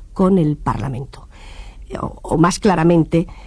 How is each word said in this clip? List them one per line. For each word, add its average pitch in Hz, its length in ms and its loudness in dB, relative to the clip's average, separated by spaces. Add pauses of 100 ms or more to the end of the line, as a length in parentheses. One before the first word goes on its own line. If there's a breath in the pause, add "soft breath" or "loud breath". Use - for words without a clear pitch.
(140)
con 190 240 2
el 151 200 0
Parlamento. 131 720 -8 (720 soft breath)
O, - 240 -10
o - 140 -2
más 175 200 2
claramente, 170 720 2 (200 soft breath)